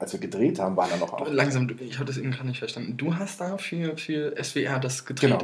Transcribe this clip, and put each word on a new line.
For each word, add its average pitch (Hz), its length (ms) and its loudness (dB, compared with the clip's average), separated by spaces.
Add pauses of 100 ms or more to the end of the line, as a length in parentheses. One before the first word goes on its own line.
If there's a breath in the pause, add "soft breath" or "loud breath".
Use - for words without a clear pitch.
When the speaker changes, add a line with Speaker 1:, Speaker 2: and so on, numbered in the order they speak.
Speaker 1:
als - 120 -4
wir 92 80 -4
gedreht 107 380 2
haben, 95 180 0
waren 90 140 4
dann 85 120 2
auch, - 140 -2
Speaker 2:
Du, 139 80 -2
Speaker 1:
auch 147 80 -2
Speaker 2:
langsam, 135 360 4
du, - 80 -4
ich 127 240 -8
hab 135 60 -2
das 135 120 -4
eben 131 140 -2
gar 127 120 -6
nicht 127 140 -4
verstanden. 120 380 -6
Du 156 200 0
hast 190 240 -4
da 185 180 -2
für, 165 380 -2
für 151 400 -2
S - 200 -4
W 139 80 2
R 135 160 2
das 127 260 -2
gedreht, 131 240 4
Speaker 1:
Genau, 101 140 6